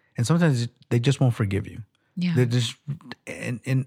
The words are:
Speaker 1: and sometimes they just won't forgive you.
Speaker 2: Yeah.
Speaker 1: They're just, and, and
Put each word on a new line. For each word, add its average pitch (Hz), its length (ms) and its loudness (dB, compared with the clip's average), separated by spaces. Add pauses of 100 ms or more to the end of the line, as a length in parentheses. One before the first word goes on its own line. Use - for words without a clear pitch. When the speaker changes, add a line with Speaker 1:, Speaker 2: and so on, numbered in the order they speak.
(180)
Speaker 1:
and 117 100 0
sometimes 147 400 2 (220)
they 123 100 2
just 131 200 2
won't 123 140 4
forgive 98 320 -2
you. 107 160 -14 (340)
Speaker 2:
Yeah. 175 200 -2
Speaker 1:
They're 123 120 4
just, 120 280 0 (520)
and, 117 380 -8
and 131 220 0